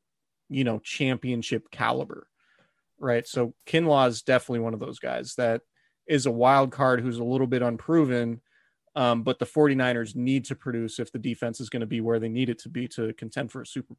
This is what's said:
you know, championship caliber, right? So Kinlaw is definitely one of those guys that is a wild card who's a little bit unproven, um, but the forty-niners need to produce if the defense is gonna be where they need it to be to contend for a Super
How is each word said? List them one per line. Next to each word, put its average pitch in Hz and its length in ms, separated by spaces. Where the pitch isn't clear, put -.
you 139 140
know, 113 160
championship 123 920
caliber, - 580
right? 120 300
So 123 260
Kinlaw 151 400
is 117 160
definitely 123 380
one 113 120
of 107 60
those 113 180
guys 127 380
that 117 260
is 143 180
a 131 60
wild 127 400
card 127 300
who's 120 180
a 120 40
little 127 240
bit 123 140
unproven, 120 800
um, 120 260
but 127 160
the 123 60
forty-niners 127 720
need 127 300
to 139 100
produce 117 440
if 117 120
the 110 80
defense 117 420
is 110 80
gonna 117 160
be 113 160
where 113 180
they 113 100
need 120 200
it 117 100
to - 100
be 120 200
to 110 240
contend 113 380
for 131 100
a 120 40
Super - 340